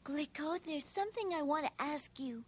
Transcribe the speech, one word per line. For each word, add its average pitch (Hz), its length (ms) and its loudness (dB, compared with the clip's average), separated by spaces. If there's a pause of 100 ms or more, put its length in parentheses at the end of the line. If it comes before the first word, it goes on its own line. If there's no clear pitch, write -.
Glicko, 302 600 0
there's 302 200 -2
something 403 480 0
I 320 80 2
want 294 240 4
to - 120 2
ask 285 420 -2
you. 240 280 -4